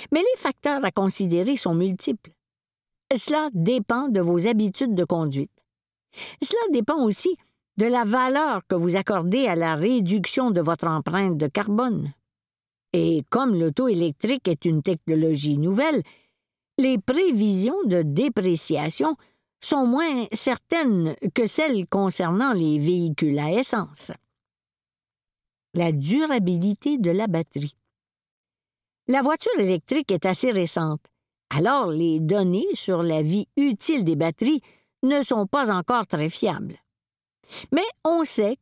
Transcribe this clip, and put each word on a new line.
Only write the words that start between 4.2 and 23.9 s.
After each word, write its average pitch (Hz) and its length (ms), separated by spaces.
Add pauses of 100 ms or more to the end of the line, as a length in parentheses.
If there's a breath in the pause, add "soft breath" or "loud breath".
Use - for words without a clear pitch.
vos 175 280
habitudes 214 460
de 180 100
conduite. 151 480 (880 loud breath)
Cela 440 180 (120)
dépend 277 320
aussi 311 320 (420)
de 214 80
la 240 180
valeur 254 640
que 190 60
vous 175 220
accordez 196 500
à 175 100
la 165 180
réduction 214 760
de 175 100
votre 165 260
empreinte 165 520
de 151 80
carbone. 208 640 (800)
Et 165 380
comme 233 280
l'auto 165 300
électrique 196 580
est 175 200
une 156 160
technologie 156 760
nouvelle, 202 460 (720 soft breath)
les 262 220
prévisions 247 880
de 180 160
dépréciation 170 1120 (480 soft breath)
sont 277 220
moins 269 460
certaines 220 840 (200)
que 233 120
celles 226 400
concernant 190 680
les 156 280
véhicules 156 580
à 151 140
essence. 196 580 (1600)